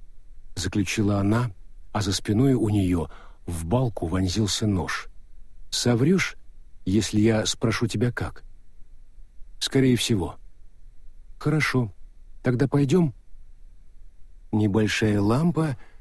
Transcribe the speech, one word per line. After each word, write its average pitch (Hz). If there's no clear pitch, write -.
заключила 101
она, 113
а 110
за 98
спиной 123
у 110
неё 92
в 85
балку 120
вонзился 95
нож. 90
«Соврёшь, 135
если 104
я 110
спрошу -
тебя 120
как?» -
«Скорее 131
всего». 98
«Хорошо, 135
тогда 123
пойдём». 143
Небольшая 107
лампа 151